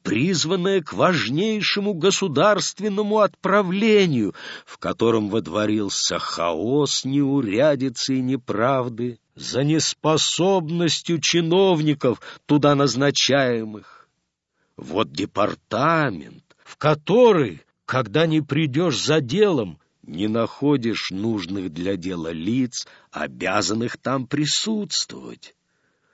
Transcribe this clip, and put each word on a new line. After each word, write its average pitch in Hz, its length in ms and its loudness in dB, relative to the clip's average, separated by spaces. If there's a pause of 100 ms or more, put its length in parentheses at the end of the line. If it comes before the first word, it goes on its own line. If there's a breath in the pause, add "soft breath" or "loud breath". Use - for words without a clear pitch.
призванное 175 760 0
к 147 120 -12
важнейшему 180 1000 0
государственному 196 1300 0
отправлению, 190 1160 2 (280 loud breath)
в - 140 -20
котором 107 500 2
водворился 101 920 -2
хаос, 92 840 -2
неурядицы 135 1120 0
и 131 80 0
неправды, 123 960 -2 (160)
за - 300 -4
неспособностью 160 1600 0
чиновников, 160 1040 2 (240 loud breath)
туда 147 300 6
назначаемых. 127 1200 0 (800)
Вот 90 360 -4
департамент, 104 1300 -2 (200)
в - 120 -20
который, 156 840 2 (260)
когда 127 400 0
не 156 140 2
придешь 147 560 0
за 151 240 0
делом, 139 600 0 (220)
не 87 260 -4
находишь 117 840 -2
нужных 95 600 -4
для 87 260 -4
дела 85 360 -6
лиц, 117 540 -4 (240 soft breath)
обязанных 95 880 -4
там 127 280 -4
присутствовать. 147 1300 -4 (600)